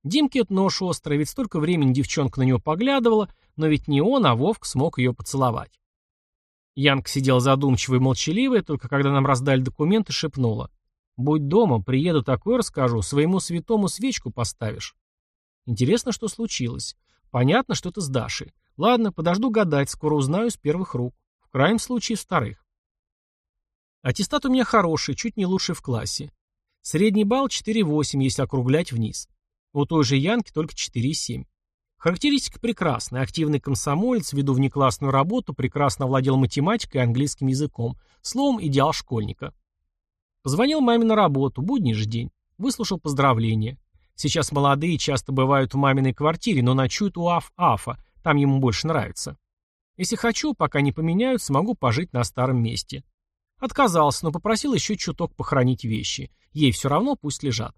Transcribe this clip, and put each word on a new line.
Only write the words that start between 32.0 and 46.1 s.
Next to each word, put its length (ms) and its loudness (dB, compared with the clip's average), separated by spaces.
прекрасная. 600 -2
Активный 380 0
комсомолец, 760 -2
веду 200 0
внеклассную 580 2
работу, 420 0
прекрасно 540 -2
владел 300 2
математикой 640 0
и 20 2
английским 440 0
языком. 520 -4
Словом, 440 -2
идеал 280 2
школьника. 600 -6
Позвонил 400 2
маме 220 4
на 120 4
работу, 460 2
будний 320 0
же 120 0
день. 260 -6
Выслушал 420 -4
поздравления. 800 0
Сейчас 300 0
молодые 460 2
часто 340 -2
бывают 420 2
в 40 -2
маминой 360 2